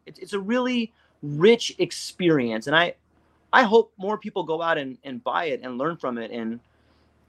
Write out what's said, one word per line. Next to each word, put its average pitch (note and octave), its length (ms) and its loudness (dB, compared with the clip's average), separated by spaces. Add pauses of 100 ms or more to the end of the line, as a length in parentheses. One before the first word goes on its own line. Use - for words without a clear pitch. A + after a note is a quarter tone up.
it's, D3+ 100 -20
it's - 160 -12
a G3+ 60 -4
really A#3+ 520 -2 (300)
rich D#3 560 4
experience. C#3 880 0
And D3 80 2
I, E3+ 200 4 (580)
I C4 100 8
hope A3 340 4
more G#3 200 -4
people G3+ 260 -6
go D#3+ 180 -4
out E3 160 0
and, C3 260 -6
and B2+ 200 -10
buy E3+ 220 -2
it C3 160 -4
and B2+ 160 -8
learn D#3+ 200 -4
from B2 200 -6
it A2 140 -8
and, A#2 280 -6 (680)